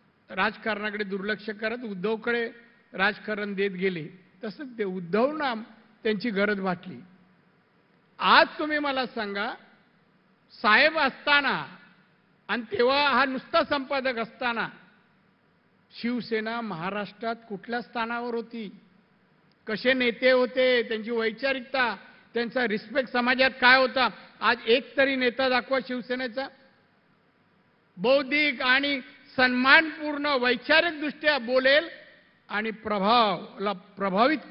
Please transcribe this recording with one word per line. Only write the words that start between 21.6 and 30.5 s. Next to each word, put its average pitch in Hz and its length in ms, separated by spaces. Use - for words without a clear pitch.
त्यांचा 240 340
respect 240 440
समाजात 254 380
काय 254 180
होता? 254 300
आज 233 160
एक 233 300
तरी 269 200
नेता 254 320
दाखवा 254 300
शिवसेनेचा, 254 600
बौद्धिक 277 680
आणि 269 380
सन्मानपूर्ण 294 920
वैचारिकदृष्ट्या 294 1120